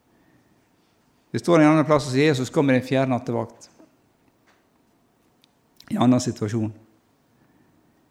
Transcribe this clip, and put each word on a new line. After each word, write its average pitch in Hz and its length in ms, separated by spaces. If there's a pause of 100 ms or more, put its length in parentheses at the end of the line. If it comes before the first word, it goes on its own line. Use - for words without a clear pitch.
(1300)
Det 117 100
står 170 180
en 151 120
annen 156 160
plass 143 220
at 127 100
Jesus 139 300
kom 143 200
i 131 80
den 123 80
fjerde 131 280
nattevakt. 117 560 (2250)
I - 60
en 113 100
annen 123 160
situasjon. 110 520 (1400)